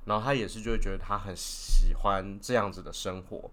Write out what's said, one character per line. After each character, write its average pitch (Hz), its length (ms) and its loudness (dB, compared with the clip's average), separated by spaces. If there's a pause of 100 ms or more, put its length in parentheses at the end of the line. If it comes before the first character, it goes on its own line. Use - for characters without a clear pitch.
然 107 120 0
后 110 80 -4
他 139 80 0
也 110 140 0
是 107 120 -10
就 113 120 -2
会 110 80 2
觉 101 100 0
得 95 80 -4
他 104 220 -4
很 101 180 -8
喜 - 560 4
欢 98 480 0
这 123 140 0
样 101 160 2
子 90 100 -10
的 - 100 -12
生 92 300 -8
活， - 320 -14